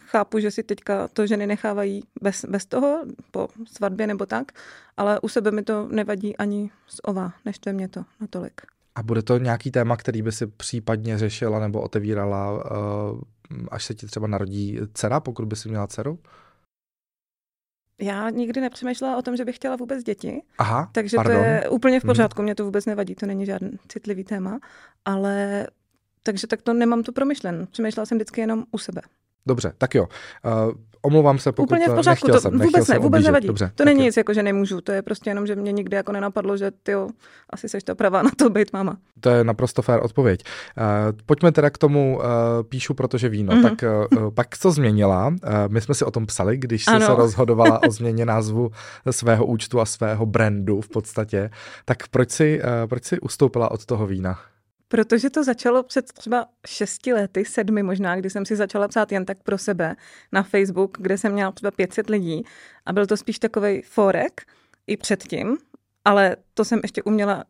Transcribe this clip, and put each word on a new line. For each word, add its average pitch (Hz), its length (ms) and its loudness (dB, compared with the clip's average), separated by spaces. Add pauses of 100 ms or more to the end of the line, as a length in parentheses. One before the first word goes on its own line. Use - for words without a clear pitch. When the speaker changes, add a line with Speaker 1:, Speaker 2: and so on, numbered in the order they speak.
Speaker 1:
chápu, 214 320 -2
že 208 120 -2
si 220 120 -6
teďka 202 460 -4
to 214 180 -2
ženy 208 200 -2
nechávají 202 560 -4 (200)
bez, 196 220 -4
bez 196 220 -6
toho, 285 380 -2 (260)
po - 180 -6 (280)
svatbě 208 300 -4
nebo 202 200 -6
tak, 233 260 -6 (440)
ale 202 240 0
u - 80 -4
sebe 208 220 0
mi 208 120 -2
to 214 280 -4
nevadí 208 460 -4
ani 208 340 -4 (160)
z - 180 -20
ova, 185 280 -4 (120)
než 202 140 -8
to - 100 -12
je 196 40 -2
mě 190 160 -6
to 180 160 -14 (160)
natolik. 190 400 -12 (340)
Speaker 2:
A 117 80 -8
bude 110 200 -2
to 123 160 2
nějaký 123 320 -2
téma, 120 260 0
který 110 260 -4
by 110 100 -4
si 110 140 -6
případně 110 720 -6
řešila 107 420 -2
nebo 107 200 -2
otevírala, 101 840 -4
eh, 104 960 -8 (120)
až - 140 -10
se 113 100 -10
ti 107 120 -16
třeba 107 200 -6
narodí 101 520 -4 (160)
dcera, 123 260 -2
pokud 117 240 -8
by 110 120 -8
si 110 120 -12
měla 104 180 -6
dceru? 143 320 -10 (1800)
Speaker 1:
Já 202 280 -4
nikdy 233 300 -4
nepřemýšlela 254 560 -6
o 254 60 -4
tom, 247 140 -6
že 240 80 -6
bych 247 120 -8
chtěla 262 200 -6
vůbec 247 280 -8
děti. 220 380 -8 (160)
Speaker 2:
Aha, 117 340 -2
Speaker 1:
Takže 220 240 -2
Speaker 2:
pardon. 233 200 2
Speaker 1:
to - 60 4
je - 260 2
úplně 254 320 2
v - 40 -4
Speaker 2:
Mhm. - 60 0
Speaker 1:
pořádku, 220 320 2
mě 208 120 -2
to 208 100 -6
vůbec 202 220 -2
nevadí, 202 280 -4
to 202 120 -8
není 196 200 -4
žádný 196 240 -8 (180)
citlivý 202 360 -8
téma, 196 340 -6 (460)
ale 202 640 -2 (560)
takže 208 240 -4
tak 226 160 -4
to 233 100 0
nemám 233 300 4
to 247 100 -8
promyšlen. 196 580 -2
Přemýšlela 220 360 -4
jsem 226 120 0
vždycky 220 220 -6
jenom 220 320 -2
u 214 60 -4
sebe. - 220 -10 (460)
Speaker 2:
Dobře, 120 320 0
tak - 160 0
jo. 98 140 2 (360)
Eh, 120 40 -4 (540)
omlouvám 143 360 6
se, 135 140 0
pokud, 285 140 0
Speaker 1:
Úplně 339 220 4
v - 40 2
Speaker 2:
eh, - 20 2
Speaker 1:
pořádku, 330 320 4
Speaker 2:
nechtěl 247 80 8
Speaker 1:
to 247 60 8
Speaker 2:
jsem, 196 120 2
Speaker 1:
vůbec 254 120 4
Speaker 2:
nechtěl 339 160 6
Speaker 1:
ne, - 40 4
Speaker 2:
jsem 262 120 4
Speaker 1:
vůbec 220 100 2 (120)
Speaker 2:
ublížit. 302 80 6
Speaker 1:
nevadí. 277 200 4
Speaker 2:
Dobře, - 280 -2
Speaker 1:
To 285 100 2
není 285 140 8
Speaker 2:
tak - 40 4
jo. - 40 4
Speaker 1:
nic, 220 100 0
jako 214 180 2
že 214 80 2
nemůžu, 196 380 0
to 202 120 -4
je 196 100 -2
prostě 208 280 -6
jenom, 202 160 -4
že 208 100 -4
mě 202 160 -4
nikdy 196 240 -2
jako 196 160 -4
nenapadlo, 202 440 -2
že 196 140 -4 (120)
tyjo, 202 260 -2 (420)
asi - 180 -12
seš 196 160 -8
ta 185 100 -4
pravá 190 280 2
na 254 140 6
to 254 140 6
být 208 220 0
máma. 190 260 -4 (220)
Speaker 2:
To 123 100 2
je 120 140 6
naprosto 117 380 0
fér 117 200 2
odpověď. 117 400 2 (360)
Eh, 113 40 -4 (440)
pojďme 156 260 6
teda 143 180 4
k - 80 -6
tomu, 143 440 4
eh, 120 40 0 (360)
píšu, 127 320 -6
protože 123 340 0
víno. 104 260 0
Speaker 1:
Mhm. 240 80 8
Speaker 2:
Tak, 226 200 4
eh, 117 60 2 (240)
eh, 110 220 4
pak - 240 -2
co 185 120 4
změnila? 107 640 4 (100)
Eh, - 40 -6 (200)
my 107 120 0
jsme 143 140 0
si - 100 0
o - 60 0
tom 110 160 -2
psali, 104 300 0
když 117 280 -2
jsi - 60 -2
Speaker 1:
Ano. 220 160 6
Speaker 2:
se 127 80 4
rozhodovala 117 680 6
o - 80 4
Speaker 1:
<laughs> - 0 -
Speaker 2:
změně 113 360 -2
názvu 110 440 0 (400)
svého 117 360 2
účtu 120 340 0
a 113 60 2
svého 110 400 -2
brandu 104 540 2
v - 80 -10
podstatě. 107 600 -4 (340)
Tak - 240 -2
proč 127 220 2
jsi, 156 320 2
eh, 117 240 -2
proč 123 180 -6
jsi 180 160 -4
ustoupila 120 500 2
od 113 160 -6
toho 107 200 -2
vína? 92 320 -4 (540)
Speaker 1:
Protože 233 380 2
to 311 140 0
začalo 247 380 2
před 254 300 -4
třeba 233 340 -4 (200)
šesti - 460 -4
lety, 202 320 0
sedmi 208 380 0
možná, 185 340 -2
kdy 190 140 -4
jsem 196 160 -6
si 214 100 -2
začala 202 320 0
psát 214 240 -2
jen 190 120 -2
tak 190 180 -8
pro 202 160 -2
sebe 175 380 -4 (360)
na 196 100 2
Facebook, 190 580 0
kde 190 180 0
jsem 208 140 0
měla 196 200 -2
třeba 202 180 -6
pět 185 220 -2
set 214 180 -4
lidí 175 320 -2 (440)
a - 60 -4
byl 202 140 2
to 208 100 0
spíš - 220 -6
takovej 208 480 0
fórek - 560 2 (440)
i 208 100 -2
předtím, 196 600 -4 (480)
ale 202 320 6 (180)
to 214 100 0
jsem 226 180 0
ještě - 200 -6
uměla 202 480 0